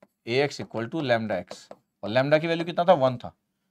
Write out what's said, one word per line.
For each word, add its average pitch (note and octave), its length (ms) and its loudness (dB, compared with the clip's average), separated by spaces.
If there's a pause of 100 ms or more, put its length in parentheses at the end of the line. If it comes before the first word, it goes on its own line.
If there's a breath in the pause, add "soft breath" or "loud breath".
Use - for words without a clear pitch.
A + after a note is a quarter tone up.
(280)
A B2 160 2
X C#3+ 180 -4
equal A2+ 280 -6
to D#3+ 140 -4
lambda A2+ 380 0
x, - 220 -16 (400)
और G2 80 -6
lambda C#3 300 4
की E3 60 -4
वैल्यू E3 180 -2
कितना E3+ 200 -2
था? F3+ 100 6
वन C3 220 2
था, G2 160 -14 (380)